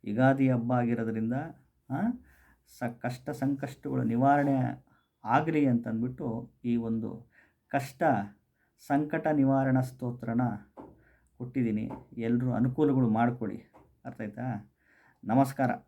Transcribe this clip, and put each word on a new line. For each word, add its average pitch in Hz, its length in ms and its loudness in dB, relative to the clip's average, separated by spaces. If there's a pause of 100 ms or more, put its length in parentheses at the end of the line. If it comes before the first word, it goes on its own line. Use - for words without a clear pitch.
ಯುಗಾದಿ 131 440 4
ಹಬ್ಬ 120 240 0
ಆಗಿರೋದ್ರಿಂದ, 113 600 0 (560)
ಆ, 151 120 -2 (800)
ಸ-, 120 200 -6
ಕಷ್ಟ 123 300 -8
ಸಂಕಷ್ಟಗಳು 135 720 -4
ನಿವಾರಣೆ 135 840 2 (400)
ಆಗಲಿ 151 400 2
ಅಂತಂದ್ಬಿಟ್ಟು 117 880 -2 (140)
ಈ 120 100 2
ಒಂದು 113 520 -4 (400)
ಕಷ್ಟ - 360 -4 (840)
ಸಂಕಟ 151 400 -2
ನಿವಾರಣಾ 135 540 4
ಸ್ತೋತ್ರನ 120 600 -4 (960)
ಕೊಟ್ಟಿದ್ದೀನಿ. 117 520 -2 (280)
ಎಲ್ರೂ 120 340 0
ಅನುಕೂಲಗಳು 131 580 2
ಮಾಡ್ಕೊಳ್ಳಿ. 113 640 0 (340)
ಅರ್ಥ 117 160 -12
ಆಯ್ತಾ? 107 500 -8 (520)
ನಮಸ್ಕಾರ. 131 480 2 (160)